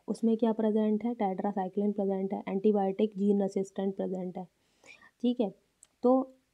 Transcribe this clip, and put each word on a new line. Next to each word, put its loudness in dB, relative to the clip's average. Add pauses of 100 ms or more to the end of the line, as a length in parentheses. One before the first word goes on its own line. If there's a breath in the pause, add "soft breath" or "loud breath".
उसमें 0
क्या 0
present 0
है, -4
tetracycline -2
present -2
है, -8
antibiotic 0
gene 2
resistant -4
present -6
है, -12 (760 loud breath)
ठीक 4
है। 2 (500)
तो 4 (180)